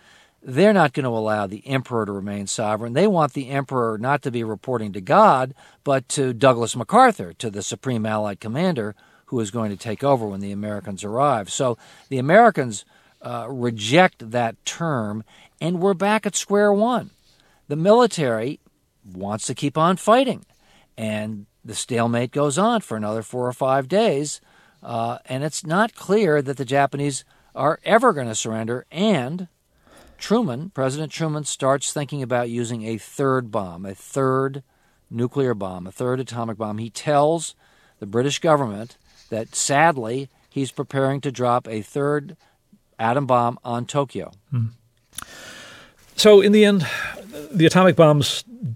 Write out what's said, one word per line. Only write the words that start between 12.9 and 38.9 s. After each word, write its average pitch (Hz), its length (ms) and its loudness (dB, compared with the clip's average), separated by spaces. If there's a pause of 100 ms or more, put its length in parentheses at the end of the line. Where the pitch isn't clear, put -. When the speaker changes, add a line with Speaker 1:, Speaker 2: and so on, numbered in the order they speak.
Speaker 1:
uh, 120 260 -10
reject 120 800 2
that 117 360 -2
term, 110 580 -4 (340)
and 170 220 -4
we're 196 140 2
back 208 320 0
at 196 100 -4
square 208 340 2
one. 214 380 0 (600)
The 147 80 -4
military 160 840 2 (500)
wants 98 360 -6
to 131 80 -6
keep 143 240 -4
on 175 180 2
fighting, 233 480 2 (540)
and 107 480 -6 (180)
the 110 100 -14
stalemate 120 560 0
goes 147 280 0
on 220 240 2
for - 120 -8
another 110 280 -4
four 123 260 -4
or 123 60 -6
five 131 340 0
days, 151 540 0 (400)
uh, 117 420 -6
and 131 180 -6
it's 156 220 -8
not 185 300 0
clear 180 480 2
that 131 160 -6
the 135 80 -6
Japanese 139 580 0 (300)
are 143 300 -2
ever 226 280 4
gonna 123 220 -4
surrender. 113 580 -6
And 170 560 -2 (720)
Truman, 185 560 -2
President 135 360 -2
Truman, 151 340 -4
starts 139 460 -2
thinking 147 320 -6
about 123 280 -2
using 117 340 -6
a 113 140 -6
third 131 520 -2
bomb, 95 360 -6
a 98 80 -12
third 135 680 -2 (480)
nuclear 123 440 -2
bomb, 92 320 -8
a 95 40 -14
third 127 300 -4
atomic 117 380 -8
bomb. 107 180 -6
He 113 140 -8
tells 151 640 0 (440)
the 107 80 -12
British 123 320 -2
government 127 600 0 (320)